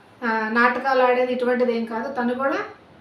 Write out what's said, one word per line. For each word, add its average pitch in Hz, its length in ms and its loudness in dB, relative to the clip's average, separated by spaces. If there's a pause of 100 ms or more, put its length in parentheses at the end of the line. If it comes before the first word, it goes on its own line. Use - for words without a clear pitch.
(240)
ఆ, 220 240 -2
నాటకాలు 247 540 2
ఆడేది 247 300 2
ఇటువంటిది 240 440 0
ఏం 233 80 -4
కాదు. 233 300 -6
తను 240 200 -2
కూడా 277 220 -2 (440)